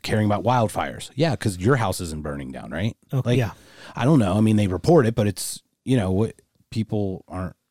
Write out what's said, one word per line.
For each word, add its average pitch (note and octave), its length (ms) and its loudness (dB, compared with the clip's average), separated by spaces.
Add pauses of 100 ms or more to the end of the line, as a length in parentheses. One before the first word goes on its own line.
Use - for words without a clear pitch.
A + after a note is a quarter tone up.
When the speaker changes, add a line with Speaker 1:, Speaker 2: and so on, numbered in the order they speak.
Speaker 1:
caring G#2+ 240 0
about G2+ 180 0
wildfires. G#2 720 -2
Yeah, C#3+ 200 0
'cause F#2 220 -4
your A#2 200 2
house F#2+ 240 -2
isn't D#2 200 -8
burning C#2+ 300 -8
down, A#1 200 -14
right? F2+ 260 -4 (160)
Speaker 2:
Oh, C3 100 0
Speaker 1:
Like, B2 140 2
Speaker 2:
yeah. A2+ 140 0 (440)
Speaker 1:
I A2+ 80 -4
don't D3 160 6
know. F#2+ 140 2
I G#2+ 80 4
mean, A2 160 4
they G#2 100 2
report B2+ 380 4
it, A2+ 100 0
but G#2 120 2
it's, - 340 -6 (240)
you B2+ 100 0
know, F#2+ 160 0
what, G2+ 240 0 (340)
people G#2 580 -4
aren't, F2+ 280 -8 (160)